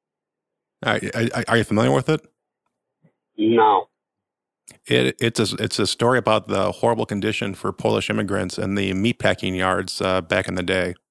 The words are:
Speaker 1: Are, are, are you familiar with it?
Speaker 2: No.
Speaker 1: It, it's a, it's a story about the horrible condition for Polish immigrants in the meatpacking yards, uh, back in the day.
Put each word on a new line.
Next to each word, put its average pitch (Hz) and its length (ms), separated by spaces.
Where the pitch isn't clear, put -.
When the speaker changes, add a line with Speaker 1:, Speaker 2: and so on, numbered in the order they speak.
Speaker 1:
Are, 113 140
are, 117 320
are 117 100
you 110 60
familiar 113 280
with 139 180
it? 156 120
Speaker 2:
No. 110 500
Speaker 1:
It, 127 340
it's 117 200
a, 104 240
it's - 160
a 101 80
story 123 300
about 110 320
the 98 240
horrible 113 320
condition 104 500
for - 160
Polish 107 380
immigrants 98 480
in 101 180
the 98 160
meatpacking 95 640
yards, 92 460
uh, 95 200
back 92 280
in 90 60
the 90 80
day. 90 320